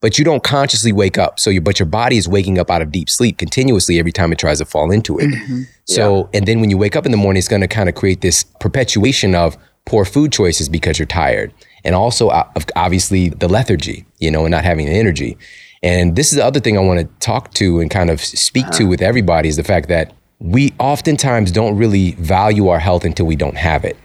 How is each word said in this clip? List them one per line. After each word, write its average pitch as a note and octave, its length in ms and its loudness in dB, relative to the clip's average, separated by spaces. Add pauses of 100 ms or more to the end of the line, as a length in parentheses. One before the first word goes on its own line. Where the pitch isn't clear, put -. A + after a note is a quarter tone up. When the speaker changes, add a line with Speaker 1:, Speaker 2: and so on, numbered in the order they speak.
Speaker 1:
But A2+ 160 0
you D3 80 4
don't D#3 180 2
consciously C#3 480 0
wake G2 260 2
up. - 220 0
So - 100 0
you, F#2+ 120 0
but F#2 180 0
your G2 60 2
body A#2 320 0
is E2+ 100 0
waking F#2 320 0
up F2 120 -2
out E2+ 100 0
of D2+ 100 -6
deep E2 180 -6
sleep A#2 280 0
continuously F#2+ 640 0
every E2 120 -2
time E2+ 220 0
it D#2+ 60 -6
tries D2+ 200 0
to D2+ 60 -4
fall D#2 260 -2
into G2+ 280 -2
it. D3 100 0
Speaker 2:
Mm-hmm. B2+ 320 -6 (240)
Speaker 1:
So, G2+ 480 0
Speaker 3:
Yeah. G#2 60 0
Speaker 1:
and G2 80 0
then A2+ 120 2
when A2 100 2
you G2 80 2
wake G#2 200 0
up D3 80 -2
in C3+ 60 0
the A2 60 2
morning, G2 220 2
it's F2+ 80 -2
gonna G2+ 200 0
kinda F#2 260 -2
create F#2 280 -2
this - 220 0
perpetuation A2 920 0
of E2+ 220 0 (280)
poor G#2 200 2
food C#3+ 260 0
choices E2+ 380 0
because E2 280 -2
you're D#2+ 80 -2
tired. B1 460 -2 (320)
And E2 120 0
also, A2 340 2
uh, D#2+ 160 2 (100)
of, E2 100 -6 (100)
obviously, F2+ 540 0
the F2+ 200 -4
lethargy, F#2+ 560 -2 (140)
you D#2+ 120 0
know, D#2 140 0
and E2 60 0
not D#2+ 120 0
having D#2+ 220 0
the D2+ 80 -2
energy. D#2 440 0 (460)
And F2 320 2
this C#3 160 0
is - 60 0
the A2+ 80 2
other C3+ 140 0
thing G#2+ 180 0
I F#2+ 40 2
wanna F2+ 240 2 (140)
talk A#2+ 360 -4
to F2 240 2
and E2 100 -2
kind F2 220 0
of D#2 80 -2
s-, - 200 -8
speak - 320 -2
to A2 120 0
Speaker 3:
Uh-huh. G2 60 4
Speaker 1:
with F2+ 120 0
everybody F2 480 2
is D2+ 60 -2
the D#2+ 80 -2
fact E2 260 0
that E2 220 0 (280)
we A#2+ 400 2
oftentimes C3 720 0
don't G#2 260 0
really G2+ 420 2
value G2 480 2
our E2+ 120 4
health F2 260 0
until E2+ 200 0
we D#2+ 100 0
don't D2 220 -4
have D#2+ 280 -2
it. - 200 -6